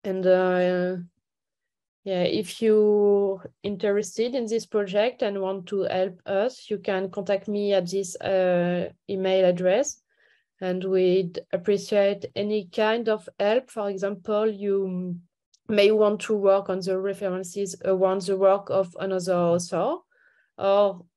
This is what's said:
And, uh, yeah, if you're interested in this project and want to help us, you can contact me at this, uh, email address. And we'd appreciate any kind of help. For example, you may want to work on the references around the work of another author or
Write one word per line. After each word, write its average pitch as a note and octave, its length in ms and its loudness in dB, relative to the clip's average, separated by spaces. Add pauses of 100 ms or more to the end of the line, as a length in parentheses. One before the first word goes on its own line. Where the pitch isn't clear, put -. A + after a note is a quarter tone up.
And, F#3+ 200 -4
uh, F3+ 680 2 (1080)
yeah, F#3 180 -2
if - 380 -2
you're G#3 880 2 (140)
interested G#3 720 -2
in A#3+ 100 -2
this A3 200 -4
project G#3 560 -2
and G3+ 200 -2
want F#3+ 260 -6
to G3 160 -2
help F#3 420 -2
us, G3+ 440 -2
you G#3 80 -2
can F#3+ 320 -4
contact G3 380 -2
me G#3 260 0
at F3+ 160 0
this, F#3+ 280 -4
uh, F3+ 720 0 (200)
email F#3+ 360 2
address. F3+ 560 2 (600)
And F#3 220 -4
we'd F#3 560 2 (120)
appreciate G3+ 760 0 (100)
any G#3 320 -2
kind A3 420 0
of G#3+ 180 -2 (120)
help. A3 300 0
For G#3 200 -6
example, G3+ 600 -2
you F#3+ 680 -4 (520)
may G#3 220 6
want G#3+ 280 4
to A3 160 -2
work G3 340 2
on F#3+ 120 -2
the F#3 180 -2
references F#3+ 720 -6 (120)
around F#3+ 380 2
the F#3+ 120 -2
work G3 340 2
of F#3+ 300 -2
another F#3 340 -2
author F3 640 0 (600)
or G3 480 2 (120)